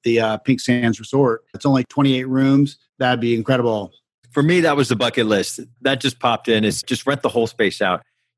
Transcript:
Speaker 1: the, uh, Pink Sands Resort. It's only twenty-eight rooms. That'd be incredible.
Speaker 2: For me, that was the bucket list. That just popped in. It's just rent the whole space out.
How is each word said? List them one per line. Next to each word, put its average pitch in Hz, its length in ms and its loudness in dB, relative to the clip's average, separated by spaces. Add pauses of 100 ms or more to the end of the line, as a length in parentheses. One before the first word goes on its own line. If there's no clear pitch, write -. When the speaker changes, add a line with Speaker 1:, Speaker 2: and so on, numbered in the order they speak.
Speaker 1:
the, 117 180 2
uh, 110 160 0
Pink 127 240 -2
Sands 120 400 0
Resort. 123 420 0 (100)
It's - 120 -8
only 135 240 2
twenty-eight 131 400 0
rooms. 139 480 2 (220)
That'd 123 200 0
be 117 160 0
incredible. 113 560 -2 (400)
Speaker 2:
For 143 100 0
me, 170 200 2
that 156 140 2
was 131 140 2
the 123 60 0
bucket 117 320 -2
list. 101 320 -2 (220)
That 135 200 -2
just 135 160 -4
popped 117 300 -2
in. 110 180 2
It's - 160 -2
just - 240 -6
rent 139 160 -2
the 120 80 -2
whole 117 160 0
space 104 380 -2
out. 90 180 -2 (360)